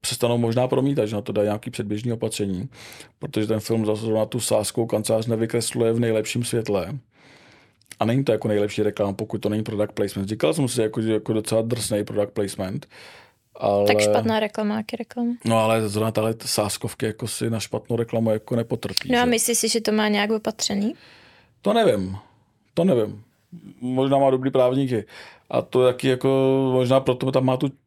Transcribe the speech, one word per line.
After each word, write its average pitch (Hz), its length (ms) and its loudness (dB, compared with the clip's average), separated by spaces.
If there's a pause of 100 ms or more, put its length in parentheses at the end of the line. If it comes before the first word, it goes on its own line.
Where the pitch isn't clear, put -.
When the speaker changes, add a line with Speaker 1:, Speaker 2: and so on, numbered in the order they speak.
Speaker 1:
přestanou 120 360 0
možná 117 300 0
promítat, 131 380 0
že 110 100 -6
na 101 60 -4
to 110 100 -8
dají 104 140 2
nějaký 104 260 -4
předběžný 107 420 -6
opatření, 107 560 -4 (500)
protože - 280 -4
ten 110 120 0
film 113 260 -2
zase 107 160 0
zrovna 110 240 0
tu 120 140 -4
sázkovou 113 480 0
kancelář 110 400 0
nevykresluje 113 680 0
v 117 60 0
nejlepším 113 440 0
světle. 107 500 -2 (1040)
A 110 60 0
není 127 180 2
to 123 80 2
jako 107 160 0
nejlepší 104 360 0
reklama, 101 300 0
pokud 107 240 -6
to 110 120 -4
není 110 140 -2
product 104 300 -4
placement. 98 360 -4
Říkal 151 240 0
jsem 147 140 0
si, 120 140 0
jako, 110 200 0
že 110 120 0
jako 107 200 -2
docela 110 280 2
drsnej 110 420 -2
product 104 300 -2
placement, 101 540 -6 (720)
ale 101 280 4
Speaker 2:
Tak 214 140 4
špatná 214 380 2
reklama, 214 380 -2
jaký 220 180 -8
reklama? 240 340 -6 (160)
Speaker 1:
No 113 140 4
ale 110 300 2
zrovna 107 220 0
tahle 110 240 0 (100)
sázkovky - 600 -4
jako 110 220 -6
si 117 220 -4
na 113 100 -2
špatnou - 360 -4
reklamu 113 360 0
jako 110 240 -2
nepotrpí, - 560 -4
Speaker 2:
No 240 80 4
a 247 60 4
Speaker 1:
že? 247 40 2
Speaker 2:
myslíš 226 280 0
si, 226 120 0
že 226 120 0
to 220 100 0
má 214 160 2
nějak 208 240 2
opatřený? 214 640 -2 (680)
Speaker 1:
To 208 120 0
nevím. 104 440 2 (560)
To 170 100 2
nevím. 110 400 2 (580)
Možná 131 360 2
má 139 120 6
dobrý 131 220 2
právníky. 127 520 2 (460)
A 123 120 0
to 127 240 2
taky 123 220 2
jako, 131 220 2 (440)
možná 127 260 4
proto 131 320 0
tam 131 140 2
má 131 120 2
tu 143 100 0 (200)